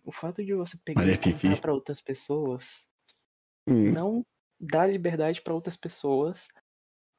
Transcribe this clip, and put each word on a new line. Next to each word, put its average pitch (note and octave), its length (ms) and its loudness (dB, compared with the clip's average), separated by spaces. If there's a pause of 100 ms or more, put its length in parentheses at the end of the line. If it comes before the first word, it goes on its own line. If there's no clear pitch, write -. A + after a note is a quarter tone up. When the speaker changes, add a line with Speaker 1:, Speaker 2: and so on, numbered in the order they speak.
Speaker 1:
o - 80 -12
fato F3 320 -8
de G3 100 -2
você F3 240 -4
pegar D#3 160 -6
Speaker 2:
Maria F#2+ 180 6
Speaker 1:
e G2 60 2
contar - 0 -
Speaker 2:
Fifi. D3 400 2
Speaker 1:
pra D3+ 160 0
outras C#3 260 -4
pessoas C3+ 880 -6 (800)
Speaker 2:
Hum. A2 280 6
Speaker 1:
não G#3 300 0 (360)
dá E3+ 260 2
liberdade E3 560 0
pra E3+ 120 -4
outras E3 220 -6
pessoas D3 720 -2 (720)